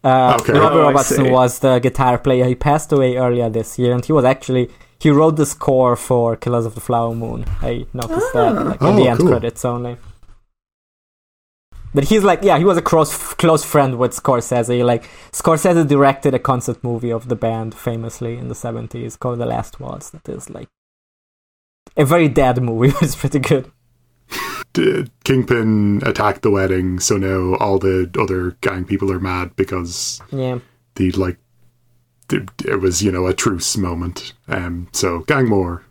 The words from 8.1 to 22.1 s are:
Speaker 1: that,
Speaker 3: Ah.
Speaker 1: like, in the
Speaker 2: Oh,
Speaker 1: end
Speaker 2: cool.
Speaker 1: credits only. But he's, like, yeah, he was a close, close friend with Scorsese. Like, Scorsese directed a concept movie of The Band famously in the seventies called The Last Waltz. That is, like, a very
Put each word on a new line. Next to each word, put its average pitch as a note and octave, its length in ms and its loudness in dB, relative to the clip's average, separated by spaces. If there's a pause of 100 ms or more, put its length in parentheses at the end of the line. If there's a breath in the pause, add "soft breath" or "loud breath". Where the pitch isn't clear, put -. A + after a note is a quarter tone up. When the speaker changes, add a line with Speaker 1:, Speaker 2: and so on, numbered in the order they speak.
Speaker 1:
that, - 240 2
Speaker 3:
Ah. - 60 -2
Speaker 1:
like, - 180 -4
in F3+ 140 4
the G3+ 80 6
Speaker 2:
Oh, B2+ 80 4
Speaker 1:
end A#2 80 0
Speaker 2:
cool. E3+ 100 4
Speaker 1:
credits A#2+ 340 -2
only. A#2+ 340 -4 (2000)
But C#3 120 2
he's, G#3+ 180 4
like, F#3 200 2
yeah, F3+ 160 4
he E3+ 60 2
was F#3 120 4
a E3+ 40 0
close, D#3 340 2 (200)
close D#3+ 280 4
friend C#3 340 2
with B2 140 0
Scorsese. A#2+ 720 0
Like, A#2+ 260 0 (220 loud breath)
Scorsese E3 560 2
directed C#3 460 2
a B2 60 0
concept B2 440 -2
movie A#2+ 280 -4
of A#2 160 -6
The A#2+ 80 -2
Band A2+ 380 -4
famously A#2 640 -8
in B2 120 -12
the A2+ 60 -8
seventies A#2 600 -10
called A#2+ 240 -6
The A#2+ 60 -4
Last A#2+ 340 -8
Waltz. - 320 -14
That - 180 -20
is, - 200 -14
like, - 180 -18 (1300)
a D3 100 4
very D#3+ 220 4